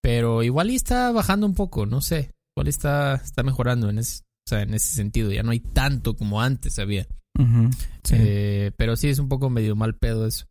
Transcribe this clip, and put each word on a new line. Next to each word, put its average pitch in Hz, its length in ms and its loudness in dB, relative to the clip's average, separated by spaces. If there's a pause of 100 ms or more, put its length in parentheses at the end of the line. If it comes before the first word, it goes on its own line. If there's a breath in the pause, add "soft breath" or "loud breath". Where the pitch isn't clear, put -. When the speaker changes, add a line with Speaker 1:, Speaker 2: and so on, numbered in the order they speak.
Speaker 1:
pero 117 400 2
igual 151 280 0
y 262 60 -2
está 247 360 0
bajando 208 340 2
un 196 80 0
poco, 180 320 -2
no 120 140 0
sé. 147 300 -2 (260)
Igual - 120 0
y - 20 0
está, 143 460 0
está - 260 -6
mejorando 123 480 0
en 104 80 -2
ese, - 220 -6 (260)
o - 40 -8
sea, 104 120 0
en 107 120 -4
ese - 200 -2
sentido. 104 380 0
Ya 107 100 -2
no 117 80 0
hay 117 100 0
tanto 131 560 0
como 104 240 -2
antes 131 380 -2
había. 98 280 -2 (320)
Speaker 2:
Ujú, 117 320 6 (340 loud breath)
sí. - 140 4
Speaker 1:
Eh, 101 580 2
pero 117 200 0
sí 147 120 0
es 139 100 0
un 139 100 -2
poco 135 220 0
medio 110 260 0
mal 113 200 0
pedo 110 300 0
eso. - 240 -6